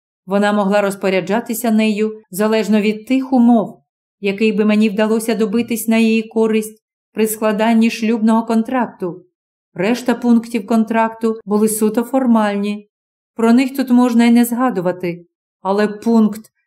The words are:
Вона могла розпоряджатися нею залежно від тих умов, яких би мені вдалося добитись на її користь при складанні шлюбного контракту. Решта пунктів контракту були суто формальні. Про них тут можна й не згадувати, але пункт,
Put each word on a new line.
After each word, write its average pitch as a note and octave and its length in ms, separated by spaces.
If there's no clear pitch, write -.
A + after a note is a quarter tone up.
Вона G3+ 280
могла G#3 280
розпоряджатися G3 880
нею G#3+ 500
залежно G#3+ 500
від G#3+ 260
тих C4 260
умов, A#3 500
яких G3 360
би G#3 100
мені G#3+ 240
вдалося A3 460
добитись A3+ 520
на A3+ 100
її A3+ 260
користь A3 540
при G#3+ 140
складанні A3 640
шлюбного A3+ 560
контракту. A3+ 800
Решта A#3+ 420
пунктів A#3 520
контракту A3+ 800
були G#3 240
суто G#3+ 340
формальні. G#3 840
Про A3+ 180
них C4 220
тут C4 140
можна A#3+ 360
й A#3+ 60
не A#3+ 140
згадувати, F#3 800
але G3+ 260
пункт, G#3 540